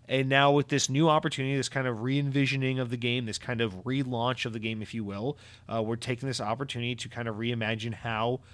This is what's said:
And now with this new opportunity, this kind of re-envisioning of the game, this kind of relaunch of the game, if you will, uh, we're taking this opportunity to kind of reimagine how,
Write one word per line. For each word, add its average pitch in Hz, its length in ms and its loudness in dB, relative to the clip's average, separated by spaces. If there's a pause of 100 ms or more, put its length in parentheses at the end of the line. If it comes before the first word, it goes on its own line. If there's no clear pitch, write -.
And 135 180 2
now 139 240 8
with 143 160 6
this 135 220 2
new 147 180 4
opportunity, 143 480 2
this 131 140 0
kind 131 180 -2
of 113 140 -2
re-envisioning 135 760 2
of 123 120 -2
the 120 80 -4
game, 120 280 0
this 107 120 -6
kind 117 240 -2
of 92 240 -2
relaunch 127 600 0
of 120 60 -4
the 113 80 -6
game, 110 220 -4
if 101 120 -10
you 113 120 -4
will, 104 320 -4 (360)
uh, 113 80 0
we're 113 140 0
taking 123 320 -4
this 127 140 -4
opportunity 120 540 -4
to 117 120 -10
kind 117 220 -6
of 104 80 -6
reimagine 113 560 -2
how, 117 480 -2 (120)